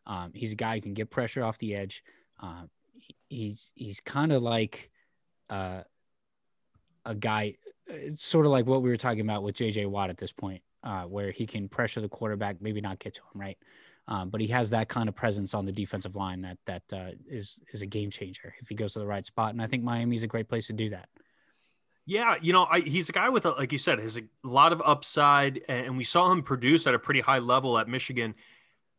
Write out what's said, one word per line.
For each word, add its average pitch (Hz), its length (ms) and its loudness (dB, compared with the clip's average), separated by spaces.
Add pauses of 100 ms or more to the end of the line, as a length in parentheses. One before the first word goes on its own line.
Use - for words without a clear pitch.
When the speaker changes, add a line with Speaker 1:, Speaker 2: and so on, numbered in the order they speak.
Speaker 1:
um, 87 300 -8
he's 110 160 -6
a 107 60 -8
guy 113 180 -2
who 107 60 -4
can 101 120 -10
get 107 160 -6
pressure 123 340 -4
off 113 140 -2
the 107 160 -6
edge. 98 300 -8 (380)
Um, 87 280 -14 (220)
he, - 240 -20 (120)
he's, 110 460 -10
he's 101 280 -12
kinda 147 360 2
like, 117 540 0 (580)
uh, 92 340 -6 (1200)
a 113 100 -6
guy, 107 400 -2 (320)
it's 151 360 -10
sorta 151 260 6
like 127 160 6
what 131 160 4
we 127 80 2
were 120 80 2
talking 110 240 -2
about 107 220 -2
with 101 120 -4
J 113 160 -2
J 104 140 -2
Watt 98 240 -2
at 87 80 -8
this 95 140 -10
point, 95 300 -10 (220)
uh, 95 200 -6
where 98 280 -6
he 113 140 -6
can 104 220 -6
pressure 117 340 -4
the 104 80 -6
quarterback, 101 520 -6
maybe 104 200 -4
not 95 180 -8
get - 160 -14
to - 60 -20
him, - 200 -16
right? 98 160 -12 (480)
Um, 95 240 -6
but 107 120 -4
he 110 60 0
has 120 240 2
that 110 180 0
kind 117 180 -2
of 104 80 -4
presence 101 380 -2
on 101 120 -2
the 98 60 -4
defensive 95 440 -6
line 92 260 -6
that, 90 240 -12
that, 90 180 -8 (100)
uh, 92 180 -10 (180)
is, 107 320 -10 (100)
is 104 100 -10
a 98 40 -8
game 104 240 -4
changer - 520 -14
if 120 60 -18
he 107 80 -10
goes 107 180 -4
to 110 60 -8
the 104 80 -6
right 101 180 -4
spot. 110 280 -2
And 117 80 -6
I 110 60 -2
think 123 160 -2
Miami's 117 400 0
a 113 40 -4
great 113 220 -4
place 117 180 -2
to 113 60 -8
do 110 160 -2
that. 92 180 -12 (1000)
Speaker 2:
Yeah, 202 360 2
you 165 100 4
know, 180 180 8
I, 175 120 6
he's 160 260 -2
a - 60 -6
guy 202 160 2
with, 240 160 2
a, 165 60 4
like 131 200 -2
you 147 60 0
said, 135 220 2
has 113 180 -6
a 113 60 -6 (200)
lot 135 300 8
of 165 100 -2
upside, 143 720 6 (120)
a-, - 20 -4
and 127 260 -2
we 127 60 -2
saw 180 280 6
him 175 120 4
produce 139 420 4
at 131 80 6
a 117 60 4
pretty 135 220 2
high 131 180 4
level 123 380 4
at 110 100 2
Michigan. 120 480 -4 (640)